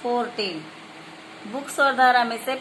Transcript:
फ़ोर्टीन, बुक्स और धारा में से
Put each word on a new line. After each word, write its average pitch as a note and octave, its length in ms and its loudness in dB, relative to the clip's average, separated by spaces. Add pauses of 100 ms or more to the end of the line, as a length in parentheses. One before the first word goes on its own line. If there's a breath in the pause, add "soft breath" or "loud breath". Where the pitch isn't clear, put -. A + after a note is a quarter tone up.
फ़ोर्टीन, A3 640 -2 (880)
बुक्स C#4 280 -4
और C#4 160 6
धारा B3 280 6
में A#3 220 -2
से C4 160 -2